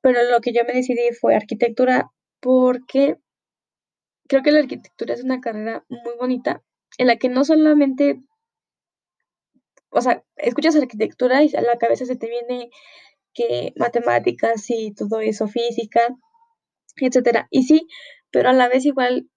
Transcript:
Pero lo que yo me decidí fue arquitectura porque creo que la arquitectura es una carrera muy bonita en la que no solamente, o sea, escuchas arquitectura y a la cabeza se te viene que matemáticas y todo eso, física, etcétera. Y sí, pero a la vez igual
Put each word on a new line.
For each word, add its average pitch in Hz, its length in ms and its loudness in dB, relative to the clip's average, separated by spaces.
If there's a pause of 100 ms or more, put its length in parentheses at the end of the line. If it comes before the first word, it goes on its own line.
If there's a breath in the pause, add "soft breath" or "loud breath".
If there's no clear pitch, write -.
Pero 247 280 2
lo 240 120 2
que 240 100 -4
yo 233 120 0
me 247 100 -6
decidí 240 440 -2
fue - 160 2
arquitectura 240 760 0 (280)
porque 254 760 0 (1120)
creo 269 140 2
que 294 100 4
la 302 80 6
arquitectura - 540 -8
es 247 100 -12
una 254 160 -4
carrera 226 480 -10
muy 240 320 -12
bonita 254 420 -6 (360)
en 254 80 2
la 233 100 4
que 247 140 -2
no 254 160 0
solamente, 285 760 2 (1700)
o - 100 0
sea, - 240 -2 (120)
escuchas 294 400 0
arquitectura 254 680 0
y 294 140 2
a - 40 -2
la 233 160 0
cabeza 233 280 -2
se 254 100 -6
te 226 140 -10
viene 240 420 -8 (600 soft breath)
que - 440 -4
matemáticas 233 920 -2
y 220 260 -6
todo 214 260 -6
eso, 214 280 -4
física, 233 680 -2 (840)
etcétera. 254 540 0
Y 262 140 2
sí, 311 240 4 (420 loud breath)
pero 254 200 2
a - 20 6
la 254 160 4
vez 254 180 0
igual 254 500 -2